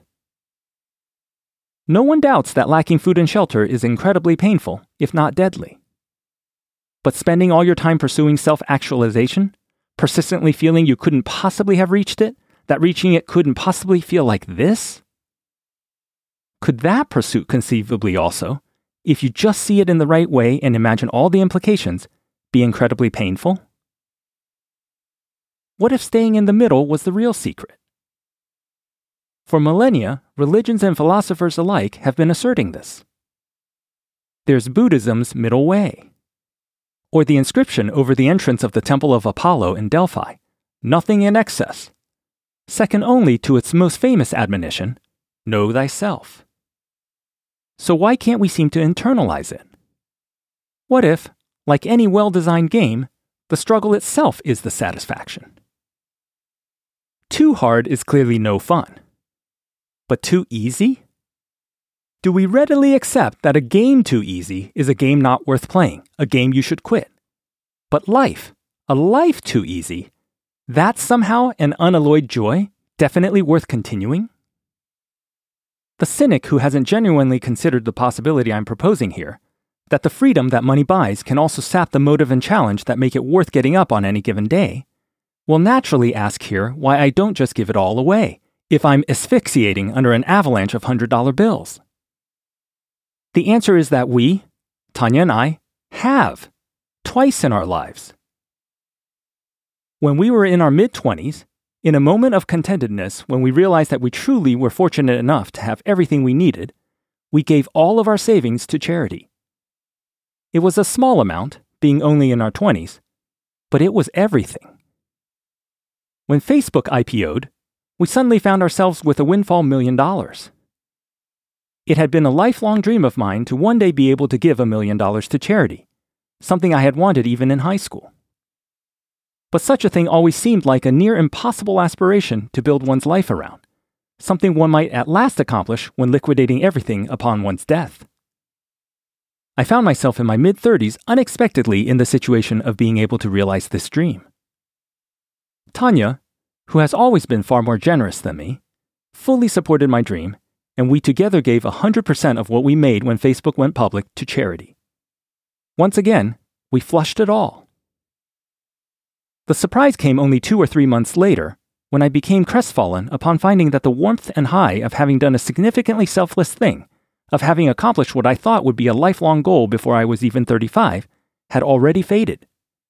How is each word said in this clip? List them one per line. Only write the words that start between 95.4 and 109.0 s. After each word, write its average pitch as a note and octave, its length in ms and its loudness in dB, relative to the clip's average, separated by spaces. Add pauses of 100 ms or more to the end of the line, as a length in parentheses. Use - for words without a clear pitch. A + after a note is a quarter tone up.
have, A#3+ 580 -2 (540)
twice C4+ 400 0
in C3 100 0
our F#2+ 120 -2
lives. - 480 -8 (1900)
When C#3+ 180 0
we G#3+ 140 2
were G#3+ 140 4
in F3+ 160 2
our D3+ 100 4
mid-twenties, B2 760 -2 (380)
in D#3+ 100 2
a C#3+ 60 4
moment G#3+ 340 2
of F#3+ 140 -2
contentedness B2 800 -4
when B2+ 160 -2
we C3 80 2
realized E3 400 2
that B2+ 100 -2
we B2 80 -2
truly E3+ 460 0
were B2 160 -2
fortunate C3+ 480 0
enough A#2+ 320 -2
to - 100 -16
have - 240 -8
everything E3+ 380 0
we B2+ 100 0
needed, C3+ 400 0 (580)
we D3+ 120 0
gave D3 320 2
all F#3 240 4
of G#3+ 80 0
our G#3+ 100 2
savings B2 480 0
to D3+ 140 -4
charity. C3+ 500 -6 (1200)